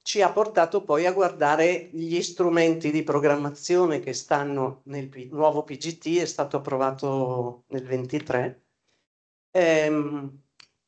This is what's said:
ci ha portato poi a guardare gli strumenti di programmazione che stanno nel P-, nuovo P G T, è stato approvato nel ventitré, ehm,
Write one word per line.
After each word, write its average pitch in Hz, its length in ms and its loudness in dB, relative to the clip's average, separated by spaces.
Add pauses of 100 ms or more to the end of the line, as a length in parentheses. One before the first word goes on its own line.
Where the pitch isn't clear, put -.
ci - 180 -2
ha 180 100 4
portato 208 520 2
poi 156 240 2
a 185 40 2
guardare 170 800 2
gli 165 300 -4
strumenti 165 720 2
di 156 100 0
programmazione 143 960 2
che 127 140 -8
stanno 139 720 -2
nel 139 260 -10
P-, 127 220 -16
nuovo 151 320 2
P 147 120 -10
G 165 220 -8
T, 165 220 0
è 160 60 -2
stato 143 320 -4
approvato 135 1120 -2
nel 131 140 -6
ventitré, 127 760 -4 (880)
ehm, 151 920 0 (460)